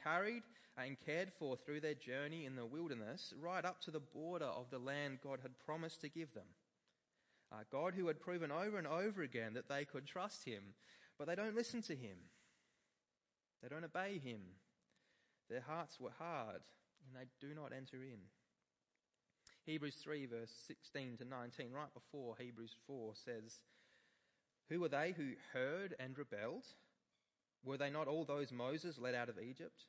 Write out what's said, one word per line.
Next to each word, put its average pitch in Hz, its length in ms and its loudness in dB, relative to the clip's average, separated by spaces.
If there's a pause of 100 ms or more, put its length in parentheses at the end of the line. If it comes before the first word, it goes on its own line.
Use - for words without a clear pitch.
carried 202 400 4 (340)
and 131 280 -2
cared 180 340 4
for 135 160 2
through 147 240 -2
their 151 140 4
journey 143 520 0
in 131 100 -2
the 120 100 -2
wilderness, 135 720 -2
right 170 240 2
up 175 180 2
to 170 100 -4
the 151 80 2
border 156 460 -2
of 123 260 0
the 131 80 0
land 135 440 2
God 135 180 0
had 127 180 -8
promised 160 420 -2
to 147 80 -2
give 160 240 -4
them. 98 140 -8 (1040)
Uh, 107 200 -8
God, 165 220 4
who 185 140 4
had 151 120 6
proven 165 320 2
over 202 260 4
and 160 100 2
over 190 340 4
again 117 320 2
that 120 160 -2
they 143 160 2
could 143 200 -4
trust 185 400 -2
him, 101 280 -4 (440)
but 147 100 0
they 170 80 4
don't 214 200 2
listen 233 280 2
to 165 120 -2
him. 107 220 -4 (1400)
They 123 80 -8
don't 156 160 -4
obey 185 380 0
him. 117 180 -2 (1080)
Their 123 120 -2
hearts 151 380 -4
were 120 180 -2
hard, 139 440 -2 (440)
and 131 100 -12
they 127 140 -10 (100)
do 139 140 -6
not 151 180 -6
enter 131 260 -6
in. 127 200 -8 (1500)
Hebrews 147 380 0
three, 147 220 -2
verse 113 260 -2 (160)
sixteen 127 500 -4
to 120 80 -6
nineteen, 123 460 -2
right 143 220 -4
before 123 440 -4
Hebrews 117 380 -6 (100)
four, 117 300 -4
says, 113 440 -6 (1120)
"Who 165 100 4
were 170 100 4
they 151 260 6
who 143 180 0 (200)
heard 156 460 2
and 131 180 -4
rebelled? 139 480 -2 (1000)
Were 135 140 0
they 139 120 4
not 147 180 4
all 156 180 6
those 143 260 2
Moses 135 480 2
led 123 160 4
out 120 140 4
of 101 100 -2
Egypt? 131 500 -6